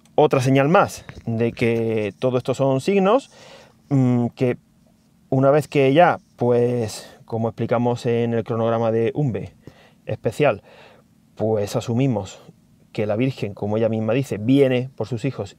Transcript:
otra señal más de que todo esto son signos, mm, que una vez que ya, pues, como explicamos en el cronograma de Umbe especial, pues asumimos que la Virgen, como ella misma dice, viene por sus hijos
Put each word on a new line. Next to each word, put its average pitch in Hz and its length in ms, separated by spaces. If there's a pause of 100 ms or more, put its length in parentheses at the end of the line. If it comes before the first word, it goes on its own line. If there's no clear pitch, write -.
(140)
otra 143 280
señal 135 260
más - 380 (180)
de 117 280
que 113 680
todo 127 180
esto 123 160
son 135 300
signos, 202 480 (580)
mm, 123 380 (100)
que 123 220 (720)
una 135 200
vez 147 180
que 139 260
ya, 160 240 (180)
pues, 120 720 (140)
como 113 240
explicamos 120 560
en 117 300
el 113 100
cronograma 113 480
de 113 220
Umbe 104 400 (500)
especial, 113 580 (720)
pues 107 420
asumimos 117 640 (500)
que 107 140
la 107 100
Virgen, 120 380
como 104 240
ella 113 100
misma 110 240
dice, 131 240
viene 127 580
por 110 140
sus 117 160
hijos 113 340